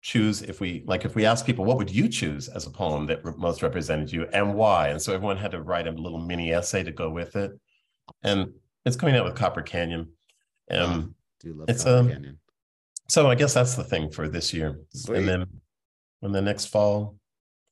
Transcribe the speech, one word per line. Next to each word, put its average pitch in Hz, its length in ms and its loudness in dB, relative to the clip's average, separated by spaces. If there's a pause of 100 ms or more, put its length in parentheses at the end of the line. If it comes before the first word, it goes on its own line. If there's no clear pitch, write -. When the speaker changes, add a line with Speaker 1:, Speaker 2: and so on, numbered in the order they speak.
Speaker 1:
choose 107 400 2
if - 180 -12
we, 87 280 -6
like, - 180 -2
if - 80 -4
we 107 120 4
asked 117 200 4
people, 120 200 0
"What 127 120 4
would 95 140 -2
you 98 160 2
choose 73 400 -4
as - 180 -10
a 71 60 -14
poem 76 360 -2
that 80 160 -4
re-, 82 140 -8
most 85 240 -2
represented 78 500 -2
you 82 220 -4
and 101 220 2
why?" 98 320 4
And 76 140 -2
so 101 120 -2
everyone 98 240 -2
had 90 140 -6
to 87 100 -8
write 85 260 -2
a 80 40 -4
little 82 280 -8
mini 85 340 -4
essay 87 300 0
to 82 80 -8
go 80 180 -6
with 85 260 -8
it. 98 160 -4 (720)
And 98 300 0 (320)
it's 123 100 2
coming 143 200 2
out 107 100 4
with 90 100 -4
Copper 90 260 0
Canyon. 82 480 -4 (600)
Um, 90 80 0
Speaker 2:
Wow. 87 300 0 (320)
Do 82 120 -12
love 76 160 -6
Speaker 1:
it's, 123 140 0
Speaker 2:
Copper 127 140 6
Speaker 1:
um, 123 120 6
Speaker 2:
Canyon. 71 300 -8 (720)
Speaker 1:
so 147 200 6
I 123 60 6
guess 139 180 2
that's 123 220 4
the - 80 -4
thing 80 260 -2
for 80 200 -6
this 78 240 -4
year. 78 260 -4 (140)
Speaker 2:
Sweet. - 260 -6
Speaker 1:
And 95 80 2
then 90 180 0 (760)
in 101 80 -2
the 98 100 0
next 101 260 -2
fall, 104 500 2 (540)